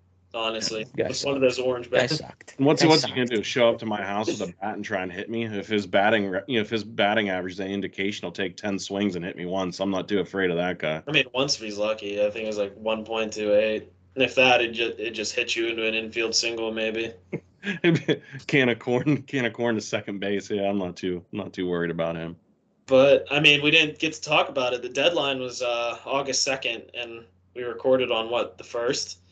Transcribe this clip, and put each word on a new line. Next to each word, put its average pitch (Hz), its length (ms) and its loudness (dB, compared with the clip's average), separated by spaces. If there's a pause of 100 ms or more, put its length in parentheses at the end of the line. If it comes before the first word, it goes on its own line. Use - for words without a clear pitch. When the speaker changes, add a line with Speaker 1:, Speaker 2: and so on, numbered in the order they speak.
(340)
Speaker 1:
honestly. 110 520 -4 (100)
Speaker 2:
Guy 101 100 0
Speaker 1:
It's - 140 -4
Speaker 2:
sucked. - 60 -2
Speaker 1:
one 139 100 0
of 135 60 -2
those 127 180 4
orange 123 300 -2
Speaker 2:
Guy 127 100 4
Speaker 1:
bats. 127 180 2
Speaker 2:
sucked. - 400 -16
Speaker 3:
What's 147 240 4
he, 165 60 6
Speaker 2:
Guy - 20 10
Speaker 3:
what's 156 140 6
he - 80 -4
gonna 127 160 0
Speaker 2:
sucked. 120 80 0
Speaker 3:
do? 101 80 0
Show 120 260 4
up 117 80 2
to 117 80 -8
my 104 160 -4
house 101 240 -2
with 110 140 -4 (100)
a - 100 -12
bat 104 140 -4
and 101 100 -8
try 101 180 -2
and 92 100 -6
hit 98 180 -8
me? 117 140 -2
If 101 240 -6
his 104 180 0
batting 101 420 4
re-, 90 200 -2
you 127 80 0
know, 107 60 4
if - 80 -4
his 113 120 -2
batting 107 460 2
average 92 260 -4
is 95 60 -8
any 98 120 -4
indication, 98 520 -4
he'll 87 80 -6
take 92 240 -6
ten 101 220 -4
swings 98 360 0
and 87 100 -6
hit 92 120 -8
me 87 100 -6
once. 92 340 -4
I'm 98 100 0
not 92 180 -2
too 104 100 2
afraid 92 320 0
of 85 60 0
that 87 240 0
guy. 78 260 -4
Speaker 1:
I 143 60 -6
mean, 139 200 2
once 139 240 0
if - 60 -10
he's 104 160 -8
lucky. 104 460 -2
I 104 60 2
think 110 140 -8
it 107 40 -6
was, 107 100 -6
like, 101 160 -4
one 110 300 -4
point 110 280 -4
two 107 220 0
eight. 107 380 2 (240)
And 131 80 2
if 127 100 -2
that, 127 260 6
it 117 120 0
ju-, 113 260 -2
it 107 140 -6
just 107 240 -6
hits 117 180 -2
you 117 140 0
into 113 180 -2
an 110 80 0
infield 110 400 -2
single, 113 380 -2
maybe. 110 400 -2 (500)
Speaker 3:
<laughs> 180 300 0 (540)
Can 131 220 4
of 117 100 0
corn, 131 440 0
can 131 240 -2
of 110 80 -2
corn 120 220 0
to 107 40 -2
second 104 400 -4
base. 98 300 -2
Yeah, 98 180 0
I'm 101 100 0
not 90 180 -4
too, 90 360 -4
not 92 220 -6
too 92 120 -2
worried 85 240 0
about 82 240 -2
him. 82 220 -8 (500)
Speaker 1:
But, 131 440 8
I 143 100 2
mean, 147 220 8
we 151 80 4
didn't 151 280 2
get 156 140 -2
to - 80 -12
talk 165 300 0
about 127 240 0
it. 120 80 -4
The 123 80 -6
deadline 139 500 -2
was, 123 220 -8
uh, 120 420 -2
August 135 400 -2
second, 120 380 -4 (100)
and 117 320 -12 (300)
we 123 80 -8
recorded 123 480 2
on, 113 180 0
what, 117 300 -2
the - 60 -16
first? - 560 -4 (120)